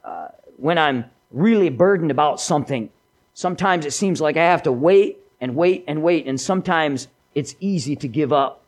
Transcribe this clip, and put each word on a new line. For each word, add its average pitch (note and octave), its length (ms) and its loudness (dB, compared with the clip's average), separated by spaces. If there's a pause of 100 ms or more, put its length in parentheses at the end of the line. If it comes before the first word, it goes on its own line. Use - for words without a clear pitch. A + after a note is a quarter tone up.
Uh, E2+ 260 -12 (280)
when D#3+ 220 0
I'm C3 260 0 (240)
really F#3+ 400 2
burdened E3 400 2
about C#3+ 320 0
something, C#3 480 -4 (460)
sometimes F3+ 500 -2
it C#3 80 -6
seems F#3 260 -2
like D#3 180 0
I E3+ 80 4
have E3+ 180 2
to D3+ 80 0
wait F#3 480 2 (220)
and B2+ 140 -6
wait F3 300 2
and D3+ 160 -4
wait, E3+ 240 0
and C3+ 140 -4
sometimes E3 720 -2 (260)
it's - 240 -6
easy E3 380 -4
to C#3+ 100 -8
give C3+ 240 -2
up. C#3 360 0